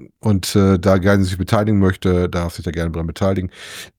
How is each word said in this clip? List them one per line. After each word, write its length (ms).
und, 360
äh, 220
da 220
gerne 240
sich 160
beteiligen 400
möchte, 500
darf 240
sich 120
da 60
gerne 200
dran 160
beteiligen. 420